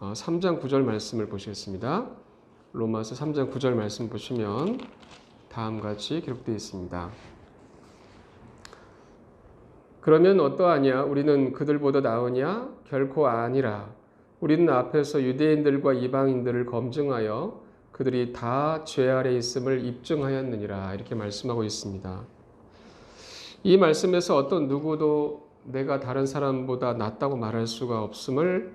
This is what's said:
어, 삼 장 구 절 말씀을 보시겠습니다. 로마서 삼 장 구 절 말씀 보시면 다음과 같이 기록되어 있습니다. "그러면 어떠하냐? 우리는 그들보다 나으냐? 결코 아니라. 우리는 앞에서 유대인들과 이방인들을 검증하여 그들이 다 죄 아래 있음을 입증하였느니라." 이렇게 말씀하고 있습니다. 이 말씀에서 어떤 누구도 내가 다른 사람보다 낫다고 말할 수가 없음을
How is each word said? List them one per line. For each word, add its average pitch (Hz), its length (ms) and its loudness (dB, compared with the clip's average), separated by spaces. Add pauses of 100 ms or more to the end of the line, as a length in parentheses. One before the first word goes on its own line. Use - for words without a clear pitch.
어, 101 140 -8
삼 170 260 -4
장 180 200 0
구 139 80 -6
절 135 140 4
말씀을 110 460 -2
보시겠습니다. 107 960 -8 (500)
로마서 110 380 -4
삼 151 180 -4
장 139 160 -2
구 - 100 -8
절 127 160 0
말씀 110 360 -4
보시면 123 680 -4 (720)
다음과 110 400 -6
같이 123 320 -6
기록되어 117 340 -6
있습니다. 90 560 -10 (3000)
"그러면 175 380 8
어떠하냐? 139 640 4
우리는 143 500 2
그들보다 143 480 2
나으냐? 127 680 0 (160)
결코 139 440 0
아니라. 117 600 0 (520)
우리는 160 280 4
앞에서 139 540 2
유대인들과 143 720 4
이방인들을 123 720 0
검증하여 123 960 -2 (300)
그들이 123 420 0
다 147 500 -2
죄 131 240 2
아래 131 260 2
있음을 127 480 -2
입증하였느니라." 120 1120 -4
이렇게 98 180 -10
말씀하고 113 500 -4
있습니다. 95 600 -8 (1400)
이 190 160 8
말씀에서 175 580 4
어떤 143 320 2
누구도 151 800 0 (160)
내가 135 340 -2
다른 131 280 -2
사람보다 131 680 -2
낫다고 117 440 -2
말할 113 300 -2
수가 113 360 -4
없음을 160 720 -2